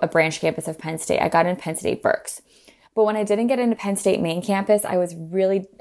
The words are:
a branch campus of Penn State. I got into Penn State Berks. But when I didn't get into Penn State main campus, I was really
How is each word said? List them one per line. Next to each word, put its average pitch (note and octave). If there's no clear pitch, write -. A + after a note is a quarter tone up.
a E3+
branch D#3+
campus D#3+
of D#3+
Penn D#3+
State. -
I E3
got E3+
into F3+
Penn D#3+
State -
Berks. -
But A3
when G#3+
I G#3+
didn't G#3
get B3+
into A#3
Penn G3+
State F#3+
main E3+
campus, G3+
I -
was F3
really F#3+